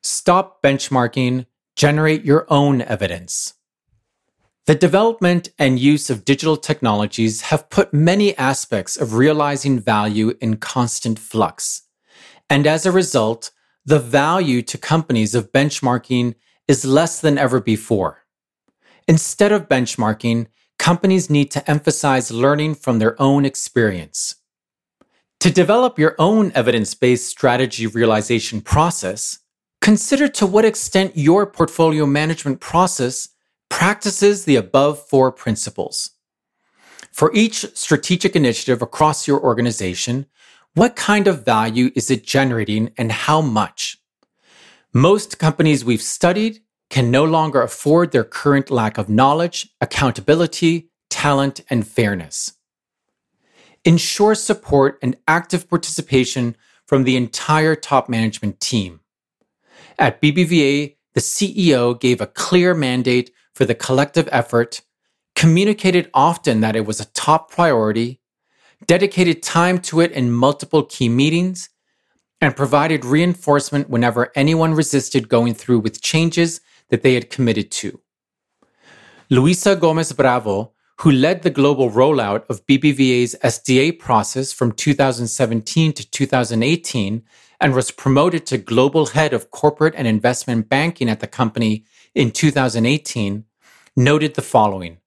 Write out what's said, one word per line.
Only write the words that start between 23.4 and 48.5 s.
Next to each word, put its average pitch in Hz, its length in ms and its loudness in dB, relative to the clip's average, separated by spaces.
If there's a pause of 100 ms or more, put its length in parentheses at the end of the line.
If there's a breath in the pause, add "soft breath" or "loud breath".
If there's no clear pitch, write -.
experience. 101 880 -4 (1040)
To 185 120 4
develop 214 480 2
your 156 180 2
own 196 380 2
evidence-based 120 720 0
strategy 123 580 -2
realization 110 760 -2
process, 147 760 -2 (420)
consider 277 460 2
to 214 200 -2
what 208 180 2
extent 196 500 0
your 170 300 4
portfolio 160 600 0
management 147 520 -2
process 165 680 -2 (400)
practices 202 760 0
the 143 100 4
above 139 520 0
four 131 240 2
principles. - 800 -8 (1000 loud breath)
For - 240 2
each 220 400 0
strategic 180 600 -2
initiative 127 460 0
across 151 460 -2
your 139 120 0
organization, 120 840 -4 (480 soft breath)
what 233 220 2
kind 202 320 0
of 165 180 -2
value 113 480 0
is - 160 -4
it 123 160 -2
generating 117 720 -2
and 113 140 -4
how 151 300 0
much? 107 600 -4 (880 soft breath)
Most 190 460 2
companies 156 480 2
we've 120 160 0
studied 214 600 -2 (260)
can 120 220 0
no 135 120 4
longer 156 380 0
afford 170 500 0
their 117 120 2
current 139 480 0